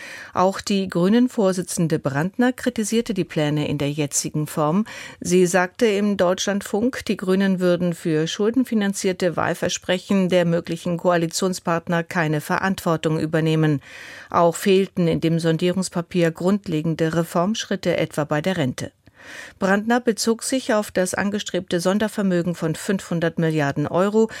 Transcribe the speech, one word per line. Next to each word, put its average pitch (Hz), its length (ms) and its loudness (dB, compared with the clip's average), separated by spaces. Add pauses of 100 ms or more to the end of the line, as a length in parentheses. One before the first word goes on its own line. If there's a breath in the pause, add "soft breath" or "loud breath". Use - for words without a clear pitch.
(340 loud breath)
Auch 190 260 2
die 190 280 -2
Grünen-Vorsitzende 185 1120 2
Brandner 180 540 0
kritisierte 233 640 -2
die 185 100 -2
Pläne 151 420 0
in 147 120 -2
der 143 120 -2
jetzigen 151 560 -2
Form. 165 380 0 (360 loud breath)
Sie 180 260 4
sagte 185 400 0
im 202 320 0
Deutschlandfunk, 196 880 0
die 202 100 -2
Grünen 190 440 0
würden 175 340 2
für 160 320 0
schuldenfinanzierte 202 1120 0
Wahlversprechen 185 920 0
der 175 160 4
möglichen 170 540 -2
Koalitionspartner 170 1040 0
keine 156 380 0
Verantwortung 165 760 0
übernehmen. 156 600 2 (480 loud breath)
Auch 170 280 4
fehlten 190 520 2
in 160 140 0
dem 165 160 2
Sondierungspapier 170 920 0
grundlegende 165 840 0
Reformschritte, 175 840 -2
etwa 156 280 -2
bei 151 180 -2
der 185 160 -2
Rente. 139 340 -4 (640 loud breath)
Brandner 214 420 2
bezog 226 420 0
sich 262 320 0
auf 214 160 0
das 185 240 0
angestrebte 190 640 -2
Sondervermögen 185 760 0
von 160 200 -2
fünfhundert 170 640 -2
Milliarden 147 480 0
Euro, 208 420 2 (120)